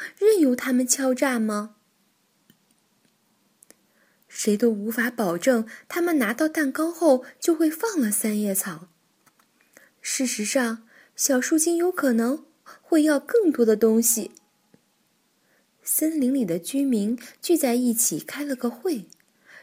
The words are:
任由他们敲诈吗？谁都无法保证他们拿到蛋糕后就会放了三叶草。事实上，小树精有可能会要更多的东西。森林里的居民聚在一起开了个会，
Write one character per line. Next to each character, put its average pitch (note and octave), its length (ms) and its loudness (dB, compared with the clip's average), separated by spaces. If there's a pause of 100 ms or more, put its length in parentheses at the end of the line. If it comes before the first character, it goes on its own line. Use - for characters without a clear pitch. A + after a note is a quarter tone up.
(180)
任 G#4 220 4
由 B3+ 160 4
他 B3+ 180 -2
们 B3+ 140 2
敲 C4 260 0
诈 B3+ 240 0
吗？ G#3+ 380 -4 (2500)
谁 - 300 -2
都 A#3 140 2
无 G#3 180 -6
法 A#3 220 -4
保 F#3+ 260 -4
证 A3+ 320 2 (180)
他 F4 140 -4
们 E4+ 160 0
拿 A3+ 160 0
到 D#4 160 0
蛋 D4+ 220 -2
糕 D#4+ 200 -4
后 C#4 320 2 (160)
就 E4+ 140 2
会 D#4+ 160 2
放 F#4+ 320 -4
了 A3 80 0
三 G#3+ 300 -2
叶 G3+ 160 -2
草。 F3 320 -8 (1120)
事 - 240 -4
实 A3+ 180 -4
上， A#3 440 -2 (280)
小 C4 240 2
树 D#4 200 0
精 E4+ 180 0
有 F4 140 0
可 C#4 220 0
能 A#3+ 340 -2 (340)
会 D#4 220 4
要 D4 160 2
更 G4 320 2
多 A#3+ 140 4
的 A3 100 6
东 A3 260 4
西。 - 300 -2 (1500)
森 D#4 360 -2
林 B3+ 140 0
里 C4+ 100 0
的 E3+ 140 -2
居 C4+ 260 -4
民 A#3 360 -2 (220)
聚 F4 140 0
在 B3+ 200 2
一 B3 180 0
起 G#3 260 -2
开 - 240 -10
了 C#4+ 120 -6
个 B3 140 -4
会， A#3+ 380 -6 (560)